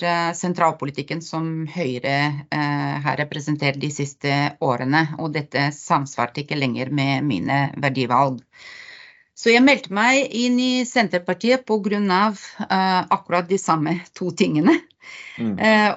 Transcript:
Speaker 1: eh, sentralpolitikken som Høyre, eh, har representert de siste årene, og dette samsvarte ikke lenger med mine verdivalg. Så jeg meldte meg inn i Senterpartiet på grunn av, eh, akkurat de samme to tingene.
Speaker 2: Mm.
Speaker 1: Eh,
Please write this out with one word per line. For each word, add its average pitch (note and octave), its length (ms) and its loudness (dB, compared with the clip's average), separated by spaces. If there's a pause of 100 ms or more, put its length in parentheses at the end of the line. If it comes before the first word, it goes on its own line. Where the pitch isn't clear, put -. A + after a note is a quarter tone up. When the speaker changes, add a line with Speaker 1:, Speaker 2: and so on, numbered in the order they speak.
Speaker 1:
eh, E3+ 300 0
sentralpolitikken D#3+ 920 -2
som D#3+ 440 -6
Høyre, D3 840 -2
eh, C#3+ 500 -2
har C#3 160 -2
representert D3 640 -2
de D3 100 -4
siste C#3+ 720 -2
årene, C#3 580 0
og D#3+ 140 -4
dette D3 400 -2
samsvarte C#3+ 720 -4
ikke D3 140 -4
lenger B2+ 320 -2
med C#3 320 0
mine C3+ 520 0
verdivalg. C3 640 0 (960)
Så - 160 0
jeg A#3+ 120 6
meldte C4+ 280 4
meg B3 400 2
inn B3 280 0
i B3+ 260 0
Senterpartiet G#3 800 0
på G#3+ 180 0
grunn G#3 280 0
av, G3 280 2 (200)
eh, F#3+ 500 2
akkurat F3 380 0
de F#3+ 100 2
samme D#3+ 420 0 (140)
to F3+ 180 -6
tingene. E3 480 4 (580)
Speaker 2:
Mm. A3 220 -2
Speaker 1:
Eh, G#3+ 380 4